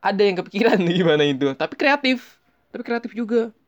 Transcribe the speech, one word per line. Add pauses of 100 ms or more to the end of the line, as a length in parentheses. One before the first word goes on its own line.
ada
yang
kepikiran
<laughs>
gimana
itu.
Tapi
kreatif, (320)
tapi
kreatif
juga. (140)